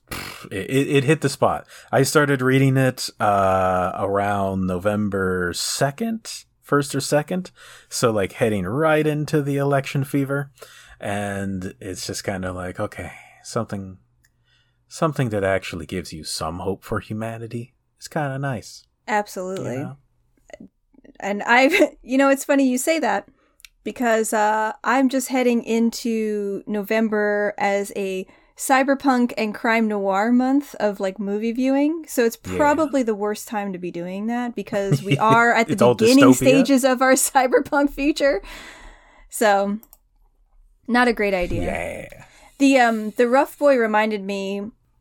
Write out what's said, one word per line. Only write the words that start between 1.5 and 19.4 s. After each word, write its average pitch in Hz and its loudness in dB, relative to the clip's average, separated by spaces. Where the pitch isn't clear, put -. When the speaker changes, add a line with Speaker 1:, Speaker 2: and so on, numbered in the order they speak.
Speaker 1:
I 123 4
started 139 2
reading 131 4
it, 131 0
uh, 95 2
around 98 -2
November 92 -2
second, - -6
first 143 -2
or 135 -4
second. 160 -4
So, 117 0
like, 98 -2
heading 107 0
right 151 0
into 151 0
the 139 -2
election 139 0
fever. 139 -4
And 98 -6
it's 92 -10
just - -8
kinda 92 -6
like, 90 -10
okay, 98 -10
something, 98 -8
something 143 -2
that 101 -2
actually 95 -2
gives 87 -8
you 78 -12
some 80 -8
hope 95 -6
for - -4
humanity 113 -10
is - -18
kinda 139 -4
nice. 135 -8
Speaker 2:
Absolutely. 202 -4